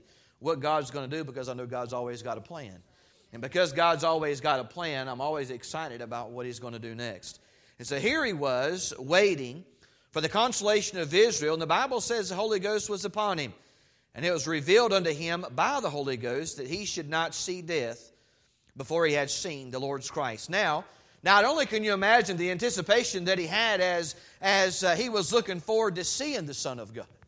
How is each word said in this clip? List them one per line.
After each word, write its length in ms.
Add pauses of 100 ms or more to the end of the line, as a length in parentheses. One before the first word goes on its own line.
(380)
what 220
God's 320
gonna 160
do 160
because 260
I 40
know 120
God's 280
always 280
got 160
a 40
plan. 400 (520)
And 80
because 320
God's 300
always 360
got 200
a 40
plan, 460
I'm 100
always 300
excited 500
about 300
what 160
he's 140
gonna 200
do 140
next. 460 (380)
And 80
so 140
here 240
he 80
was 680
waiting 680 (460)
for 100
the 80
consolation 680
of 160
Israel. 420
And 60
the 60
Bible 320
says 300
the 60
Holy 260
Ghost 280
was 140
upon 340
him. 160 (600)
And 120
it 60
was 160
revealed 460
unto 180
him 400
by 300
the 80
Holy 260
Ghost 400
that 120
he 180
should 240
not 260
see 260
death 520 (640)
before 280
he 60
had 180
seen 420
the 80
Lord's 300
Christ. 400
Now, 360 (360)
not 220
only 220
can 180
you 80
imagine 460
the 120
anticipation 760
that 120
he 80
had 360
as, 340 (240)
as, 460
uh, 100
he 140
was 240
looking 260
forward 360
to 100
seeing 400
the 80
Son 260
of 140
God, 140 (200)